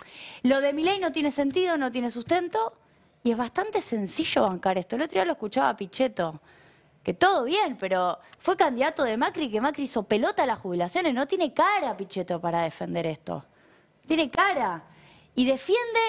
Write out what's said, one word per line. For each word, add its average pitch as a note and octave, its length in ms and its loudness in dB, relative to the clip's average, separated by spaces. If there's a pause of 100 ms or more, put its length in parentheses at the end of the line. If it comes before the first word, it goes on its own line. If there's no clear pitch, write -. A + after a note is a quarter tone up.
(440)
lo C4+ 180 4
de C#4+ 100 2
Milei E4+ 280 2
no F4 120 0
tiene D4 200 0
sentido, D4+ 460 0
no C4+ 120 0
tiene A#3+ 220 -2
sustento, F4 640 -2 (500)
y A#3 80 2
es A3 60 0
bastante F4+ 440 -2
sencillo A3+ 640 -2
bancar F#3+ 340 0
esto. F#3 200 -4
El C4+ 40 -2
otro D#4+ 140 -4
día F#4 100 2
lo F4 60 0
escuchaba C4 380 0
a A3+ 60 -2
Pichetto, F#3 640 -4 (640)
que - 140 -4
todo F4+ 280 4
bien, D#4+ 360 0
pero F#3 400 0 (180)
fue - 180 0
candidato D4 480 2
de A3 140 0
Macri, D4+ 320 -2
que G#3+ 120 -2
Macri C#4+ 240 -2
hizo A#3 180 -2
pelota C4 400 2
a - 20 2
las A3+ 140 -2
jubilaciones. F3+ 560 0
No C4+ 100 0
tiene E4 300 0
cara, D#4+ 420 2
Pichetto, F3+ 420 -4
para E3+ 220 0
defender E3+ 460 -2
esto. D#3 300 -6 (680)
No - 40 -12
tiene D#4 220 0
cara, C4+ 540 0 (560)
y B3 60 4
defiende A4 640 0